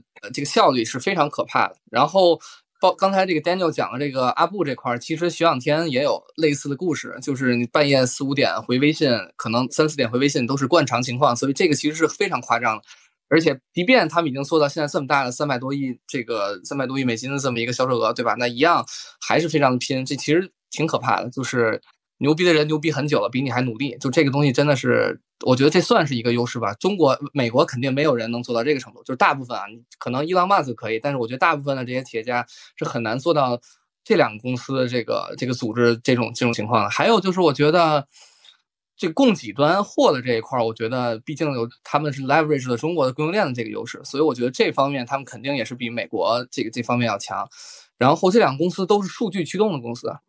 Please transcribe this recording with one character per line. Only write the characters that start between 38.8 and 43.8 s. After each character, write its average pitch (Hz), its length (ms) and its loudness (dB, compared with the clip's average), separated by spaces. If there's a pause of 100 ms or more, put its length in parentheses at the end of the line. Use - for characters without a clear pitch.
这 190 100 -4
个 160 60 -4
供 262 200 6
给 110 200 -6
端 151 280 2
货 220 300 4
的 127 100 -2
这 127 120 -2
一 113 80 0
块 127 180 -4
儿， 117 60 0
我 113 80 -2
觉 113 160 -6
得 120 300 -2
毕 156 140 -10
竟 151 200 -2
有， 117 120 -2 (200)
他 - 120 -2
们 151 140 0
是 135 120 -10
leverage 139 460 2
了 120 60 0
中 156 180 -4
国 151 120 0
的 127 80 -2
供 151 140 -2
应 165 40 -2
链 196 160 0
的 127 60 -4
这 120 100 -6
个 110 60 -8
优 104 160 -8